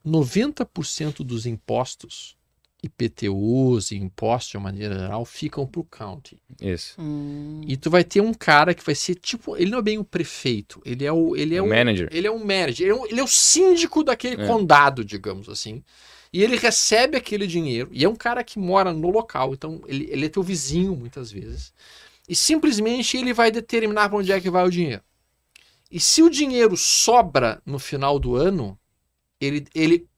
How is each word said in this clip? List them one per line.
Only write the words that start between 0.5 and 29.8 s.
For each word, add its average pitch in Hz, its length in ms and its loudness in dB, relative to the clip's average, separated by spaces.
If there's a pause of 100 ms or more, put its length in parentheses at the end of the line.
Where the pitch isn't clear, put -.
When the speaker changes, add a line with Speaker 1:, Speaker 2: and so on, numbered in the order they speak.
Speaker 1:
por - 200 -8
cento 151 380 -6
dos 120 240 -6
impostos, - 920 -6 (460)
I - 60 -10
P 117 200 -4
T - 200 -6
Os 113 640 0
e 104 40 -8
impostos 107 540 -4
de - 60 -14
uma 101 80 -8
maneira 98 340 -6
geral, 104 260 -6
ficam - 420 -8
pro 170 180 -10
county. - 540 -16 (220)
Speaker 2:
Isso. - 400 -8
Speaker 3:
Hum. 147 680 -10
Speaker 1:
E 131 100 -4
tu 156 140 -4
vai 175 120 6
ter 202 180 2
um 220 140 0
cara 160 400 4
que - 100 -10
vai 156 100 -2
ser - 200 -4
tipo, - 420 -10
ele 185 140 0
não 247 80 -4
é 233 40 -2
bem 214 160 -2
o 202 60 -6
prefeito, - 800 -6
ele 127 200 -6
é 147 80 -2
o, 165 240 2
ele 151 180 -2
é 185 80 0
Speaker 2:
O 202 40 0
Speaker 1:
o - 20 0
Speaker 2:
manager. 110 420 2
Speaker 1:
ele 175 160 -2
é 214 40 0
um 226 80 -6
manager, 185 480 -2
ele 196 40 2
é 214 40 4
um, 247 120 -4
ele 233 140 -4
é 277 40 0
o 247 40 -4
síndico 339 760 4
daquele 254 400 -2
Speaker 2:
É. - 40 -2
Speaker 1:
condado, 143 580 4
digamos 101 440 -10
assim. 107 360 -12 (480)
E 180 100 2
ele 240 140 2
recebe 240 600 2
aquele 208 300 -4
dinheiro, 143 460 -4
e 123 120 0
é 190 40 4
um 233 80 0
cara 240 260 -4
que - 160 -12
mora 185 340 2
no 160 180 -2
local, 139 440 -2
então 156 320 -12
ele, 139 240 -6
ele 147 160 -2
é - 20 -4
teu 190 140 -2
vizinho 175 540 -2
muitas 120 340 -14
vezes. 104 420 -12 (560)
E 175 60 -6
simplesmente 247 840 2
ele 254 160 -2
vai 226 200 4
determinar 214 560 0
pra 202 100 -2
onde 190 140 0
é 190 80 2
que 180 100 -2
vai 180 160 4
o 185 40 4
dinheiro. 165 300 -4 (880)
E 175 120 -10
se - 240 6
o 339 40 8
dinheiro 254 480 4
sobra 139 880 2
no 135 140 -8
final 139 400 0
do 123 160 -2
ano, 135 420 0 (640)
ele, 143 320 -4
ele, 165 460 2